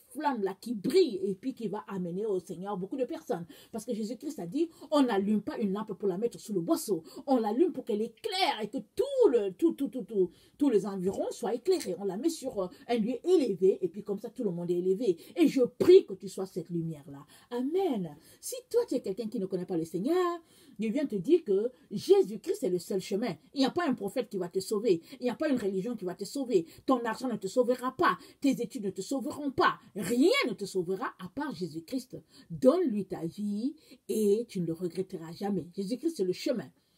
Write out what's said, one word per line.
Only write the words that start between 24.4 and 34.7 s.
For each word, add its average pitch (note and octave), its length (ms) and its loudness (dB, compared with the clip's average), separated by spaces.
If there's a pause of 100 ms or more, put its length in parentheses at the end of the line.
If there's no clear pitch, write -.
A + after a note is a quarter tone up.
te F#3+ 120 -6
sauver. G3+ 420 0 (180)
Il B3 40 -6
n'y B3 60 -2
a A3+ 60 -2
pas D#4 140 0
une B3+ 80 2
religion G3+ 380 -4
qui F#3 100 -10
va F3 100 -6
te G3+ 100 -8
sauver. A#3 400 0 (200)
Ton B3 180 2
argent A#3 240 -4
ne A3+ 80 -2
te G3 120 -6
sauvera B3 480 0
pas. - 220 2 (240)
Tes A#3+ 200 2
études G#3 240 -8
ne G3 60 -4
te F#3+ 100 -8
sauveront C#4 500 -6
pas. - 280 2 (160)
Rien A#3+ 340 4 (180)
ne G#3 60 -2
te G3 120 -8
sauvera F#3+ 540 -4
à F3+ 100 -12
part C#4+ 260 -6
Jésus-Christ. D#3+ 640 -8 (320)
Donne-lui A#3 560 4
ta D#3+ 200 -6
vie G#3 500 -4 (320)
et G#3+ 400 2
tu F#3 140 -4
ne E3 60 -2
le E3 60 -2